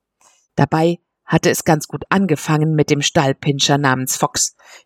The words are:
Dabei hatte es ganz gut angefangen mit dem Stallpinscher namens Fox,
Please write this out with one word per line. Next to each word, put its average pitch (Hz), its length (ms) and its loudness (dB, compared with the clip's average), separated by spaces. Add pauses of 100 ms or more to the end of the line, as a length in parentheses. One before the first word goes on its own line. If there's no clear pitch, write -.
(540)
Dabei 160 460 0 (240)
hatte - 240 0
es - 160 -2
ganz 156 240 0
gut - 220 -10
angefangen 160 640 0
mit 147 160 2
dem 143 100 0
Stallpinscher 139 800 0
namens 131 380 -2
Fox, - 380 -4 (320)